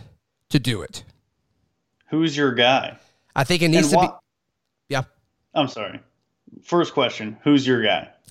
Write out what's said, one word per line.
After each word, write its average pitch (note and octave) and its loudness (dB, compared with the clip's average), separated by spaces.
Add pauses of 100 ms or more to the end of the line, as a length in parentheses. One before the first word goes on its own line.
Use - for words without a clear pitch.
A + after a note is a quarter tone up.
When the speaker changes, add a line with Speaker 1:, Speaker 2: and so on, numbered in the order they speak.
(480)
Speaker 1:
to D3+ 0
do A#2 -4
it. - -16 (1040)
Speaker 2:
Who's D#3 -2
your C#3+ 2
guy? A#2+ 0 (380)
Speaker 1:
I C3+ 0
think D#3 0
it E3+ 2
needs D#3 2
Speaker 2:
And - -
Speaker 1:
to F#3 4
Speaker 2:
wha- G#3+ 4
Speaker 1:
be. - -12 (720)
Yeah. C3+ -4 (520)
Speaker 2:
I'm D3 0
sorry. G2+ -12 (640)
First F3 0
question, A2 -2
who's C#3+ 4
your B2 0
guy? F#2+ 0 (220)